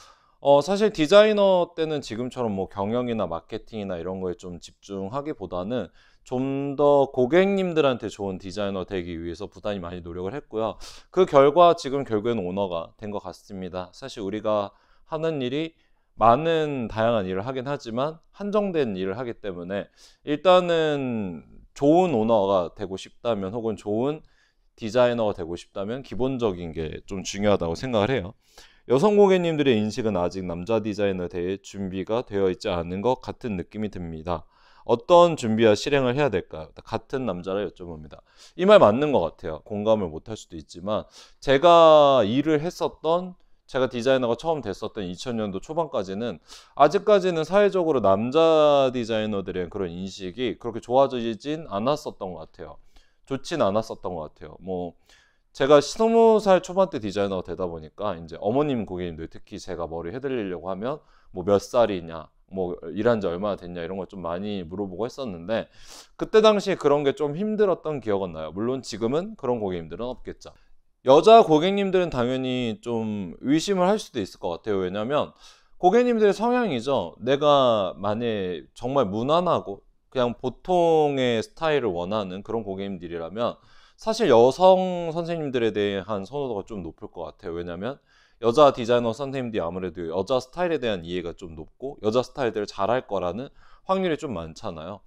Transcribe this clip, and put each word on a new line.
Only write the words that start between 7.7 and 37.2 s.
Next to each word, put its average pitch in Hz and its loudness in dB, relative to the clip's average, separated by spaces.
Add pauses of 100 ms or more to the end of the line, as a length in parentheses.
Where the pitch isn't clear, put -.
좋은 95 -8
디자이너 98 -6
되기 87 -8
위해서 85 -10
부단히 101 -8
많이 87 -10
노력을 90 -8
했고요. 110 -6 (340)
그 185 4
결과 156 6
지금 139 -4
결국에는 110 -2
오너가 90 -6
된 104 -12
것 101 -8
같습니다. 92 -12
사실 131 -16
우리가 104 -2 (360)
하는 160 -4
일이 143 -6 (420)
많은 143 2
다양한 110 0
일을 95 -6
하긴 131 -8
하지만 139 -6 (120)
한정된 196 -2
일을 95 -4
하기 120 -8
때문에 92 -8 (360)
일단은 147 0 (260)
좋은 160 4
오너가 101 2
되고 95 -8
싶다면 101 -6
혹은 113 -4
좋은 120 -4 (560)
디자이너가 117 2
되고 85 -8
싶다면 104 -10
기본적인 110 -4
게 78 -8
좀 95 -8
중요하다고 98 0
생각을 117 -2
해요. 104 -6 (540)
여성 185 4
고객님들의 170 6
인식은 107 -2
아직 90 -2
남자 90 -2
디자이너에 98 -2
대해 90 -4
준비가 98 -4
되어 98 0
있지 - -6
않은 87 -4
것 123 0
같은 104 -8
느낌이 104 -6
듭니다. 82 -8 (400)
어떤 170 6
준비와 110 4
실행을 131 0
해야 147 2
될까요? 80 -6 (160)
같은 127 -6